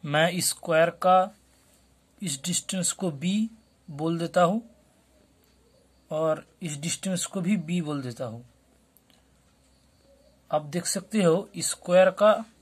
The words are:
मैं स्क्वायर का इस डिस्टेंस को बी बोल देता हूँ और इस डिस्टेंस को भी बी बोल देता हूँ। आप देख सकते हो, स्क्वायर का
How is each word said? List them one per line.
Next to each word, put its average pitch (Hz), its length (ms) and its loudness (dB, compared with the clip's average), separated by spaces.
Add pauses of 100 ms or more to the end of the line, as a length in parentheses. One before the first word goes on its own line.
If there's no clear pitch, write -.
मैं 160 340 2
स्क्वायर 165 500 0
का 185 460 2 (880)
इस 139 220 -6
डिस्टेंस 180 460 -4
को 180 200 -4
बी 185 380 -2 (400)
बोल 160 300 -4
देता 170 220 2
हूँ 190 200 2 (1500)
और 156 340 -2 (160)
इस 151 160 -8
डिस्टेंस 170 480 -6
को - 160 -8
भी 190 160 0
बी 170 240 -4
बोल 147 200 -6
देता 127 240 -8
हूँ। 117 180 -12 (2000)
आप 151 100 0
देख 151 240 -6
सकते 202 380 -2
हो, 175 340 4
स्क्वायर 180 520 2
का 208 360 2 (160)